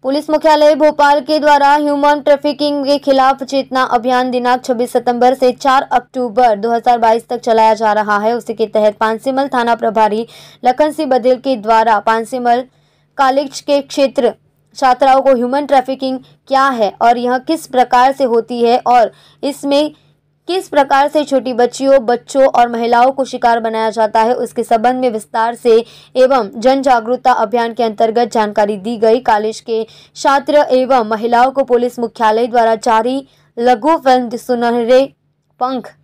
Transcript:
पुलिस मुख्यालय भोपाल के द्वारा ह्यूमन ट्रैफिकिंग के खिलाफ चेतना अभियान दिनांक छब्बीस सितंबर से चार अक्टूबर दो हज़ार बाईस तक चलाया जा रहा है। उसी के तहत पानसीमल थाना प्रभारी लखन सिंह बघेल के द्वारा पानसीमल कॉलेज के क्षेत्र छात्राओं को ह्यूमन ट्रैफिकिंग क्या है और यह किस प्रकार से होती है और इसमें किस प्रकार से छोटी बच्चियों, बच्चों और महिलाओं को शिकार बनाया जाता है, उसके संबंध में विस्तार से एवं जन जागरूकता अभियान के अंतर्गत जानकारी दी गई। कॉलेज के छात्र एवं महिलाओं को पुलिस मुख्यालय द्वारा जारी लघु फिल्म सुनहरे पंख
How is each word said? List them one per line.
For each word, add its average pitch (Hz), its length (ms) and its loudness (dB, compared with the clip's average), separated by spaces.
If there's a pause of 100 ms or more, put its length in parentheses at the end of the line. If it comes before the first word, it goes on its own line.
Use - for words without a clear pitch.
पुलिस 294 200 -4
मुख्यालय 302 460 4
भोपाल 294 460 2
के 311 180 -2
द्वारा 285 340 4
ह्यूमन 294 460 0
ट्रैफिकिंग 285 680 -2
के 285 120 0
खिलाफ 269 460 0
चेतना 262 400 -2
अभियान 247 480 0
दिनांक 247 320 -2
छब्बीस 240 300 -4
सितंबर 247 400 2
से 262 180 0
चार 262 300 0 (100)
अक्टूबर 247 640 0
दो 214 160 -4
हज़ार 233 260 2
बाईस 226 300 0
तक 247 100 -6
चलाया 220 360 2
जा 214 200 0
रहा 208 240 0
है। 220 160 0
उसी 233 200 -8
के 214 140 -4
तहत 214 300 0
पानसीमल 262 500 -2
थाना 240 280 0
प्रभारी 220 520 -2 (380)
लखन 294 260 2
सिंह 302 180 -6
बघेल 254 300 2
के 262 160 -2
द्वारा 220 440 0
पानसीमल 233 640 -2 (560)
कॉलेज 269 420 -2
के 285 220 0
क्षेत्र 269 520 -2 (420)
छात्राओं 262 460 2
को 269 140 4
ह्यूमन 247 300 -2
ट्रैफिकिंग 262 540 -2 (280)
क्या 269 220 0
है 226 320 -2
और 233 160 2
यह 247 200 -2
किस 311 300 -4
प्रकार 247 440 2
से 269 120 -4
होती 233 400 -2
है 233 240 2
और 240 240 2 (320)
इसमें 285 520 -2 (520)
किस 370 220 -6
प्रकार 277 380 2
से 302 160 0
छोटी 254 300 -4
बच्चियों, 247 520 0
बच्चों 247 400 0
और 240 240 2
महिलाओं 233 420 0
को 269 140 -4
शिकार 233 340 -2
बनाया 220 300 -4
जाता 220 320 0
है, 233 120 0
उसके 240 300 -6
संबंध 233 320 0
में 254 140 -2
विस्तार 226 460 -4
से 233 300 2 (300)
एवं 254 400 2
जन 262 260 0
जागरूकता 247 500 0
अभियान 233 420 -2
के 233 100 -2
अंतर्गत 226 440 -2
जानकारी 214 500 -2
दी 220 200 -8
गई। 226 220 2
कॉलेज 220 400 -2
के 220 280 -6 (280)
छात्र 285 400 -2
एवं 254 520 0
महिलाओं 233 440 0
को 269 120 -2
पुलिस 247 360 -2
मुख्यालय 233 480 -2
द्वारा 226 280 0
जारी 240 520 -2 (320)
लघु 247 380 0
फिल्म 254 400 0
सुनहरे 240 800 0 (440)
पंख 254 300 -6 (140)